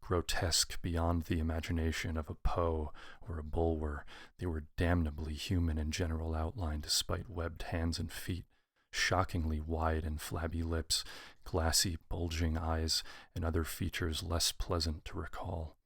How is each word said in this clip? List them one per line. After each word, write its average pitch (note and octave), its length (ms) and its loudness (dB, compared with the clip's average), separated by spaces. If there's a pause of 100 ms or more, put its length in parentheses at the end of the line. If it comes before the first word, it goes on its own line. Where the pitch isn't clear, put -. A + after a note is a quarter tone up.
Grotesque - 800 2
beyond E2+ 440 2
the E2+ 140 2
imagination D#2+ 760 0
of D#2+ 140 -4
a F2+ 40 -4
Poe D#2+ 580 2 (360)
or E2+ 100 -4
a D#2 40 -4
Bulwer, D#2 640 0 (320)
they F#2 80 -4
were D#2+ 180 -2 (120)
damnably D#2+ 580 2
human E2 420 2
in D#2 140 0
general D#2+ 440 0
outline D#2 460 -2
despite - 480 -2
webbed E2+ 360 -4
hands E2+ 340 0
and E2+ 120 -2
feet, - 360 -6 (440)
shockingly E2 720 2
wide D#2+ 440 2
and D2+ 160 -2
flabby E2 420 -4
lips, E2 420 0 (400)
glassy, E2 540 2 (100)
bulging E2 480 2
eyes, D#2+ 460 0 (320)
and E2+ 100 -2
other E2 200 2
features E2+ 580 -2
less E2+ 280 2
pleasant E2+ 540 -2
to - 140 -8
recall. E2 680 -6